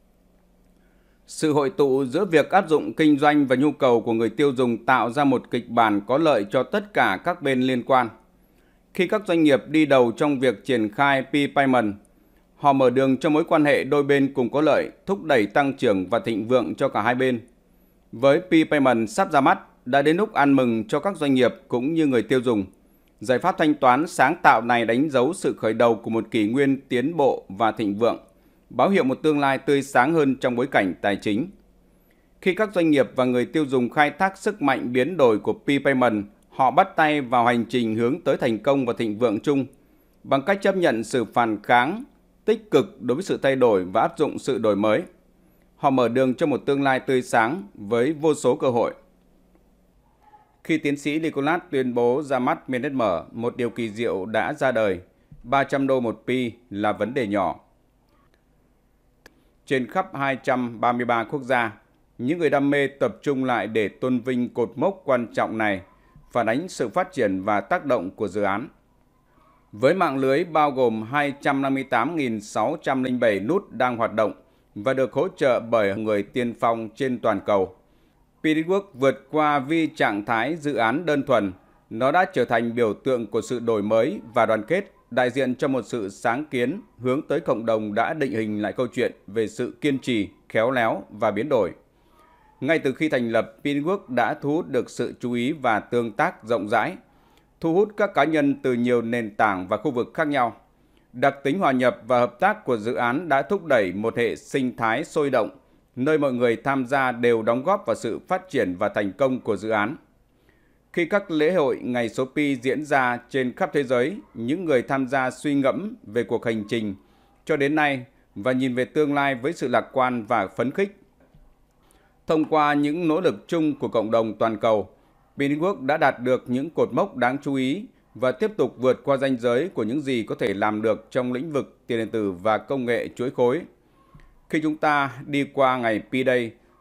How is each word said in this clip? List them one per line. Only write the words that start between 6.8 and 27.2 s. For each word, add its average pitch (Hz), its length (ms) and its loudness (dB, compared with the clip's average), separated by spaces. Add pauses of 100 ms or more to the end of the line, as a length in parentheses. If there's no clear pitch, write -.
cả 110 300 2
các 175 180 -4
bên 135 180 0
liên 127 220 0
quan. 127 260 2 (840)
Khi 180 120 0
các 208 200 -2
doanh 170 160 2
nghiệp 139 260 6
đi 156 180 2
đầu 127 260 6
trong 147 280 0
việc 123 240 0
triển 117 240 0
khai 135 440 2
Pi 143 140 2
Payment, 127 480 2 (640)
họ 143 160 4
mở 131 180 4
đường 131 260 2
cho 156 140 -2
mối 151 140 2
quan 160 200 2
hệ 131 200 2
đôi 143 180 2
bên 139 320 2
cùng 120 160 -2
có 131 100 0
lợi, 123 300 2 (160)
thúc 202 180 -6
đẩy 131 220 2
tăng 139 260 0
trưởng 98 380 0
và 117 80 0
thịnh 107 300 -4
vượng 117 260 0
cho 139 140 -2
cả 110 140 -2
hai 120 120 2
bên. 127 260 0 (720)
Với 135 280 4 (100)
Pi 160 140 6
Payment 127 460 2
sắp - 220 -2
ra 143 80 4
mắt, 175 180 4 (280)
đã 135 160 2
đến 156 140 2
lúc 208 160 -2
ăn 139 200 4
mừng 120 360 2
cho 147 120 -2
các 196 160 -4
doanh 143 180 0
nghiệp 120 200 4 (140)
cũng 127 260 -2
như 160 120 2
người 127 160 2
tiêu 127 200 0
dùng. 113 220 0 (560)
Giải 123 180 0
pháp 175 200 0
thanh 151 160 2
toán 131 320 4
sáng 147 360 2
tạo 123 200 6
này 120 240 2
đánh 127 240 2
dấu 131 220 2
sự 147 260 -4
khởi 113 160 0
đầu 117 200 4
của 110 160 -6
một 113 200 -2
kỷ 107 180 2
nguyên 135 400 2
tiến 127 280 -2
bộ 135 320 2